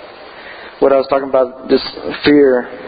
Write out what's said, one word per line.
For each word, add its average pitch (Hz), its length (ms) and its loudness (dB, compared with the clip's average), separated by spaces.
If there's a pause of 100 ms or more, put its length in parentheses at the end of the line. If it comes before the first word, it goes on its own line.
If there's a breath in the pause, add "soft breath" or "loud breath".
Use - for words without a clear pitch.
(840 loud breath)
what 139 80 4
I 135 80 2
was 131 80 -6
talking 139 200 -2
about, 131 440 -2
just 135 160 0 (340)
fear. 139 460 4 (180)